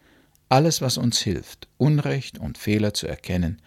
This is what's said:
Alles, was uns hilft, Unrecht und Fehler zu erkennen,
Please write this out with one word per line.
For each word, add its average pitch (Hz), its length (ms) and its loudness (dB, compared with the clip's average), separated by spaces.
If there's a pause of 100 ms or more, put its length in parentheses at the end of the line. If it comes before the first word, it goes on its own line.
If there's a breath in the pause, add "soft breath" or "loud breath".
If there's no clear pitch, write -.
(480 soft breath)
Alles, 151 320 4
was 131 160 -2
uns 120 240 0
hilft, - 560 -6
Unrecht 139 640 0
und - 200 -8
Fehler 104 360 0
zu - 120 -4
erkennen, 90 600 -2